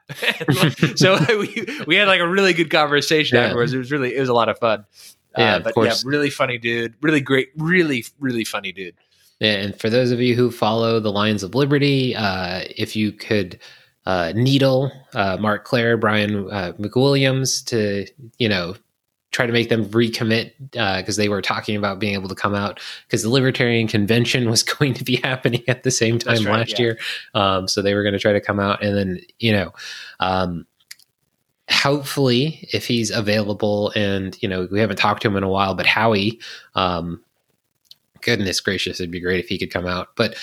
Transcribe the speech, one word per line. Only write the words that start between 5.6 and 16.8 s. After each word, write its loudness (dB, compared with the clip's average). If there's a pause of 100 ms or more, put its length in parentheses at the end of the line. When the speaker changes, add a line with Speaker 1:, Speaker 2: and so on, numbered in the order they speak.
Speaker 1:
but -2
yeah, -8
Speaker 2:
course. 2
Speaker 1:
really 0
funny -2
dude. -4
Really 2
great, 2
really, 0 (140)
really -2
funny -8
dude. -12 (460)
Speaker 2:
Yeah, 2
and -4
for -2
those 2
of 0
you 2
who 2
follow 0
the -2
Lions 2
of -8
Liberty, 2
uh, -2 (140)
if -4
you 0
could, -2 (480)
uh, 0
needle, 2 (240)
uh, 0
Mark 0
Clare, 2
Brian, 0
uh, -4